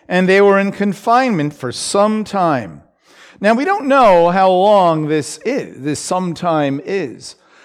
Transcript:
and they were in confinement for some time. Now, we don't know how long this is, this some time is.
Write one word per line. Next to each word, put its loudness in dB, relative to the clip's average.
and 0
they 4
were 4
in -2
confinement -2
for -8
some -2
time. -4
Now, 2
we -2
don't -2
know 4
how 2
long 2
this -4
is, -6
this -4
some -6
time -2
is. -8